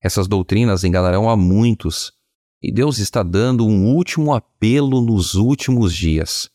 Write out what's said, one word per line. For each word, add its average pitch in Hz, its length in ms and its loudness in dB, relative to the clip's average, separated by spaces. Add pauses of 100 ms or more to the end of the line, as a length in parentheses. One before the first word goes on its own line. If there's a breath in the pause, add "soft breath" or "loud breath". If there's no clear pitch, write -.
Essas 101 240 -2
doutrinas 98 560 0
enganarão 92 460 0
a 113 60 2
muitos, 101 760 0 (500)
e - 100 -6
Deus 127 280 -2
está 104 240 -2
dando 113 420 0
um 107 300 2
último 156 380 -2
apelo 131 680 0
nos 107 340 0
últimos 117 600 0
dias. 80 600 -4